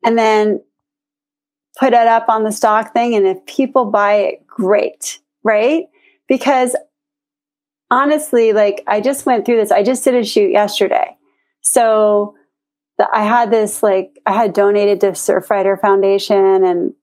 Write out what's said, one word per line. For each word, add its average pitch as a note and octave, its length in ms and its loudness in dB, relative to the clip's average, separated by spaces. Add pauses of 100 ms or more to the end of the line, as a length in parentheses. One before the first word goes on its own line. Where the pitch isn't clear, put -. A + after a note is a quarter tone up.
and A3+ 140 0
then G#3+ 420 0 (1160)
put C4 140 2
it A#3 140 4
up A3+ 220 0
on A3 140 0
the G#3+ 80 -2
stock G#3+ 420 0
thing. A#3+ 220 -2
And G3+ 100 2
if F#3 220 -2
people C4 380 -2
buy G#3+ 300 0
it, - 300 -4
great, - 760 -4 (240)
right? A#3 420 0 (420)
Because B3+ 480 0 (1120)
honestly, B3+ 640 0
like, G#3 340 0
I G#3 140 -2
just C4+ 240 -4
went A#3+ 200 0
through A#3+ 120 0
this. G#3 140 0
I G3+ 120 2
just B3 200 -2
did B3+ 120 2
a A#3+ 80 2
shoot G3+ 280 0
yesterday. - 640 0 (460)
So G#3+ 760 0 (600)
the, - 160 0
I A3 100 0
had A3+ 280 0
this, G#3+ 320 -2
like, F#3+ 420 -2
I G3+ 80 -2
had G#3 200 0
donated G3+ 480 0
to G3 100 0
Surfrider G3 680 -2
Foundation G3 840 2
and F3 400 -2